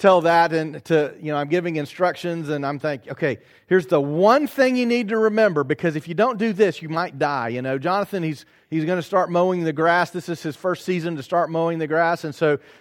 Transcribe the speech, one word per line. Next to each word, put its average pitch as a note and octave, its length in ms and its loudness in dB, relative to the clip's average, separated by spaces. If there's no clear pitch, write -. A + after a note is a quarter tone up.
tell F#3 220 6
that E3+ 300 4
and D#3 340 -4
to, D3+ 340 2
you D3+ 100 -6
know, D3 60 -2
I'm C#3+ 120 -4
giving E3+ 280 -2
instructions E3 720 -2
and D3 180 -4
I'm C#3+ 120 -4
thinking, C#3 340 -6
"Okay, C3+ 260 -4
here's F3+ 200 2
the D3+ 140 2
one G3 460 2
thing B3+ 300 2
you B3 100 0
need A#3+ 240 0
to A3+ 80 0
remember, G#3+ 440 2
because D3+ 320 -2
if D#3 140 -8
you E3+ 60 -8
don't A3 240 0
do A3+ 140 0
this, F#3 300 2
you D#3+ 60 -12
might D#3+ 300 -4
die." C#3 300 -2
You B2 140 -6
know, C3+ 160 -2
Jonathan, F#3 440 -2
he's, D#3 240 -6
he's D#3+ 140 -2
gonna F3 180 -2
start F3+ 280 0
mowing F3+ 320 2
the D#3+ 100 -2
grass. E3 380 2
This F3 180 -10
is E3 140 -6
his D#3 140 -8
first - 280 -4
season F3 320 -4
to C3+ 60 -10
start E3+ 280 -2
mowing E3 280 -2
the D#3+ 80 -4
grass. E3 380 0
And D3+ 100 -8
so D3 240 2